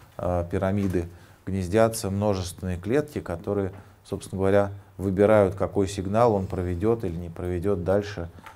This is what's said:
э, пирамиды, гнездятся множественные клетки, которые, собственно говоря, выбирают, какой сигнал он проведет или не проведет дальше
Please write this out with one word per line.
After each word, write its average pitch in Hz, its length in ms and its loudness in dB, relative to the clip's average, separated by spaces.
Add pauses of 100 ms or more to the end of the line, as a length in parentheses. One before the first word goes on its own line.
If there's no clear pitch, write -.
(180)
э, 90 320 -2
пирамиды, 95 580 0 (380)
гнездятся 98 640 0
множественные 95 680 -2
клетки, 117 440 -2
которые, 92 520 -4 (320)
собственно - 340 -8
говоря, 98 320 4 (280)
выбирают, 98 580 6
какой 95 320 0
сигнал 104 460 2
он 95 120 0
проведет 92 580 -2
или 85 120 -4
не 87 140 -10
проведет 90 520 -2
дальше 92 460 0 (280)